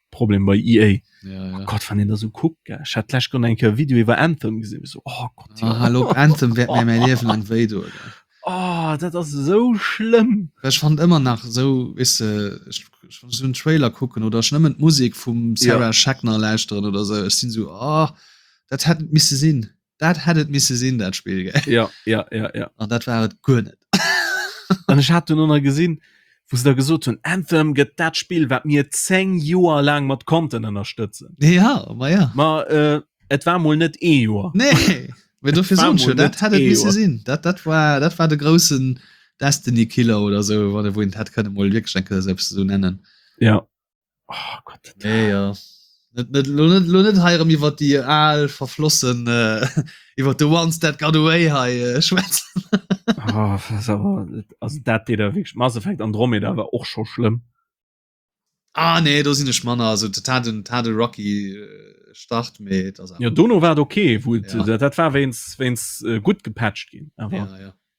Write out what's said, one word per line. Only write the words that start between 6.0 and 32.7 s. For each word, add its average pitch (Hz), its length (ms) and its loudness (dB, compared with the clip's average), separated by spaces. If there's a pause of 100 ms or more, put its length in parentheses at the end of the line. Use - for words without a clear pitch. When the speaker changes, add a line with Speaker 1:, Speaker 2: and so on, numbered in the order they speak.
Speaker 2:
Anthem 135 460 4
wird 120 140 0
mir 120 160 0
mein 117 160 2
Speaker 1:
<laughs> 123 40 4
Speaker 2:
Leben 123 200 2
lang 107 240 -2
weh, 113 180 2
du, 101 140 -6
gell. 82 100 -14 (540)
Speaker 1:
Oh, 175 540 -4
das 175 160 -6
ist 160 160 -6
so 190 440 2
schlimm. 220 760 2 (120)
Speaker 2:
Ich 131 160 0
fand 151 200 2
immer 170 200 4
nach 120 240 0
so, 127 540 -2
weißt - 220 0
du, 104 500 -4
ich, - 160 -14 (240)
ich - 100 -20
fand 123 140 -14
so 127 120 -6
einen 131 80 -2
Trailer 156 360 2
gucken 117 340 -6
oder 113 200 0
schon 143 200 0
immer 151 140 4
Musik 135 380 2
vom 117 400 -2
Sarah 123 320 2
Speaker 1:
Ja. 113 60 0
Speaker 2:
Schachner 117 440 0
lauschen 107 480 -2
oder 101 200 -2
so. 104 200 -4
Ich 98 160 0
bin 123 80 -6
so, 110 220 -6
„Oh, 147 360 0 (600)
das 139 160 -6
hat 160 160 2
mich 156 280 2
gesehen. 139 400 0 (280)
Das 156 280 -2
hat 170 120 2
es 156 120 0
mich 139 180 0
gesehen, 127 300 -2
das 95 180 -4
Spiel“, 95 300 -6
gell. 135 200 0
Speaker 1:
Ja, 117 240 0 (160)
ja, 110 260 -2
ja, 110 220 -6
ja. - 220 -8
Speaker 2:
Und 107 160 -8
das 117 160 -2
war 117 140 -2
halt 110 200 -4
gut 123 220 2
nicht. - 140 -14 (160)
<laughs> - 920 -4
Speaker 1:
Und 143 120 4
ich 135 120 2
hatte 170 240 0
nur 156 120 2
noch 147 140 2
gesehen, 151 400 0 (480)
wo 127 80 -4
sie 123 80 -4
da 143 80 6
gesagt 135 340 0
haben, 113 160 -4
„Anthem 156 500 0
geht 139 240 0
das 160 200 -4
Spiel, 160 320 -2
was 131 160 -4
mir 147 260 0
zehn 190 460 -2
Jahre 160 440 2
lang 143 260 0
mit 135 180 -4
Content 139 400 -2
unterstützen.“ 101 760 -10
Speaker 2:
Ja, 180 480 4
aber 123 220 -6
ja. 170 260 2
Speaker 1:
Ma, 156 280 2
äh, 151 380 0 (280)